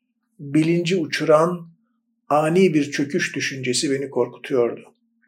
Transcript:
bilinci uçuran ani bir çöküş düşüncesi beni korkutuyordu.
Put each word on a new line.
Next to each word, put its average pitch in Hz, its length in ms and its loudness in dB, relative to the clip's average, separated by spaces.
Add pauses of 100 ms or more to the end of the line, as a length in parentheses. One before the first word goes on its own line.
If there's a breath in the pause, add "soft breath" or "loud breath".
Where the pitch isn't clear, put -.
(400)
bilinci 160 580 0
uçuran 156 720 0 (580)
ani 160 440 4
bir 143 180 0
çöküş - 440 -4
düşüncesi 131 560 -4
beni 135 180 -4
korkutuyordu. 123 720 -2 (460)